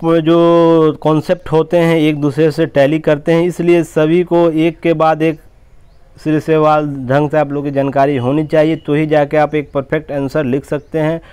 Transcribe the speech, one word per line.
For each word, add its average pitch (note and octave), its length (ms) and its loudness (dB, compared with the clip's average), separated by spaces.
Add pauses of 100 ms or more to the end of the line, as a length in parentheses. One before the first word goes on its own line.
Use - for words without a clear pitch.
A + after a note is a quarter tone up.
जो E3 960 4
कॉन्सेप्ट D#3 520 -2
होते D#3+ 240 0
हैं E3 220 2
एक D3+ 220 0
दूसरे D3 300 0
से D#3+ 160 -2
टैली C#3+ 320 2
करते D3+ 340 0
हैं, E3 100 2
इसलिए E3+ 400 0
सभी D#3+ 400 0
को E3+ 280 2
एक D#3+ 300 -2
के E3+ 120 0
बाद D#3 300 0
एक D#3+ 180 -2 (840)
सिलसिलेवार D3+ 640 0
ढंग C#3 440 -2
से D#3 80 0
आप C#3+ 140 -2
लोगों C#3+ 120 -6
की D3 60 -6
जानकारी C#3 460 0
होनी C3+ 280 -2
चाहिए, D#3 320 0
तो D#3 180 -4
ही D#3 120 0
जाके D3+ 300 0
आप D3 180 0
एक D3+ 180 -6
परफेक्ट C#3+ 400 -6
आंसर C#3+ 320 -4
लिख C3+ 200 -4
सकते D3+ 340 -8
हैं D#3+ 220 -2 (120)